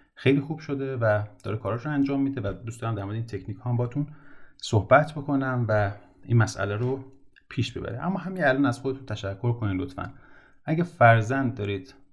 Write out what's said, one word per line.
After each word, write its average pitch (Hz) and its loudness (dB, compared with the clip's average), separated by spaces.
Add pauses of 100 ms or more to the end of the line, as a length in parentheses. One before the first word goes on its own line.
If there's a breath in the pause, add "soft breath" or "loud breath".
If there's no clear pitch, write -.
(140)
خیلی 143 4
خوب 151 -6
شده 135 -6
و 107 2 (200)
داره 101 -4
کاراشو 117 -4
انجام 139 0
می‌ده 131 -2
و 113 -2
دوست 113 -10
دارم 113 -4
در 98 -4
مورد 101 -6
این 117 -4
تکنیک 101 -8
هم 120 0
باتون 123 -2 (500 loud breath)
صحبت 135 4
بکنم 135 -2
و 104 2 (320)
این 117 2
مسئله 101 2
رو 127 -4 (440)
پیش - -4
ببره. - -8
اما 185 -2
همین 180 -4
الان 135 4
از 117 0
خودتون 131 -6
تشکر 104 -2
کنین 101 -2
لطفاً. 92 -6 (520 loud breath)
اگه 160 0
فرزند 117 6
دارید، 101 -6 (180)